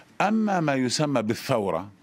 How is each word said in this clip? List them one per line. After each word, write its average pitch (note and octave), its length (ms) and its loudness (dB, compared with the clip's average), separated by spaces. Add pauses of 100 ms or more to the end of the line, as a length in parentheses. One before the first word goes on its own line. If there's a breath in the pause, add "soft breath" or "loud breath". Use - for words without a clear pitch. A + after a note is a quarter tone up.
(200 loud breath)
أما G3+ 400 2
ما D3 140 2
يسمى C3 480 0
بالثورة G#2 640 -2 (140)